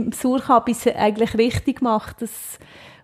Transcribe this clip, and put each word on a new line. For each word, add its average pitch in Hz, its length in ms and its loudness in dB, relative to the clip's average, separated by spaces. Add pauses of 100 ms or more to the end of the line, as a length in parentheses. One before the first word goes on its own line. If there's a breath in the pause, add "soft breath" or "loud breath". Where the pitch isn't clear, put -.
im 240 60 -4
Surkabis 247 760 2
eigentlich 214 500 0
richtig 240 460 0
macht, 220 400 -2
das, - 340 -12 (460 loud breath)